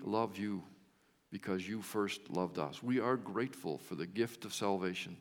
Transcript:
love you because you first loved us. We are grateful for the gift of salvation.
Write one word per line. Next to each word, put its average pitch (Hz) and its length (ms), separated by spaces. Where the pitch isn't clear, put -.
love 104 360
you 101 280
because 95 380
you 107 140
first 101 480
loved 87 280
us. 73 240
We 123 180
are 123 160
grateful 104 600
for - 160
the 78 120
gift 110 380
of 101 100
salvation. 92 680